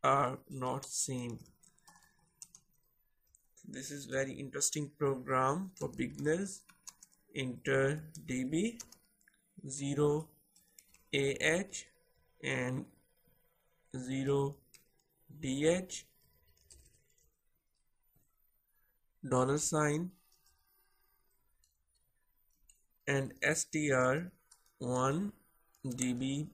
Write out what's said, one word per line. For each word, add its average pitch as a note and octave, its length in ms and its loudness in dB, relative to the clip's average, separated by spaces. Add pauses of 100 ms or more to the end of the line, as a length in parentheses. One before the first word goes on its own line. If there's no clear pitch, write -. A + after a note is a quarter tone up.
are C3+ 360 4 (100)
not C3 360 -4
same. A#2+ 540 -4 (2250)
This C#3 240 -10
is C#3+ 140 -10
very C3+ 280 -2
interesting C#3 640 -2
program C3+ 800 2
for D3 140 -4
beginners. D3 720 -2 (760)
Enter C3+ 680 0 (220)
D C3 180 -2
B F3+ 360 0 (880)
zero D3 600 0 (840)
A C#3 180 2 (100)
H E3+ 440 0 (580)
and C3 420 -2 (1120)
zero C3+ 600 0 (840)
D C#3 280 0
H F#3 380 0 (3250)
dollar B2+ 300 4
sign D3+ 540 2 (3000)
and C3+ 340 0
S D#3 240 2
T D3+ 260 0
R C3 400 4 (460)
one C3 540 0 (520)
D B2 300 -2
B. C3+ 400 -4